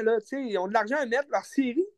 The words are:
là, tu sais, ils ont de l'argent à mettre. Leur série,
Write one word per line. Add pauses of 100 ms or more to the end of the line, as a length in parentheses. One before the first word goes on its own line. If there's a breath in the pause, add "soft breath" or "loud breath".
là,
tu
sais,
ils
ont
de
l'argent
à
mettre.
Leur
série, (120)